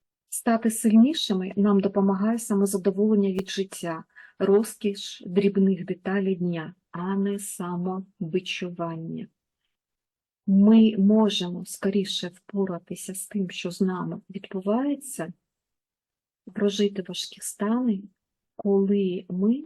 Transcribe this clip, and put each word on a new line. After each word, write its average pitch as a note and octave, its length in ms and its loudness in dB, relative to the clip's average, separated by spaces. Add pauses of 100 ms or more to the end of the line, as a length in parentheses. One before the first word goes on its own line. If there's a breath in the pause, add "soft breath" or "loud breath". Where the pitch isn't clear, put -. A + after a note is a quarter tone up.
(280)
"Стати A3+ 420 0
сильнішими A3 840 4
нам G3+ 240 4
допомагає G3 580 2
самозадоволення G3 920 2
від F#3 180 -6
життя, F3 540 -8 (340 soft breath)
розкіш G3+ 880 0
дрібних F#3+ 580 2
деталей F#3+ 500 -2
дня, E3+ 400 -4 (160)
а F#3 260 -6
не G3+ 220 -2
самобичування". F3 1900 -6 (1160)
Ми G#3+ 520 8
можемо G3 640 2
скоріше G3 640 -4
впоратися F#3 840 -8
з - 120 -12
тим, F#3+ 240 -4
що - 200 -8
з F3 100 -4
нами F3 400 -2 (100)
відбувається, G3 1000 -4 (1200)
прожити G3+ 540 0
важкі - 320 -10
стани, A3 600 -2 (540)
коли G3 720 0
ми G#3+ 380 0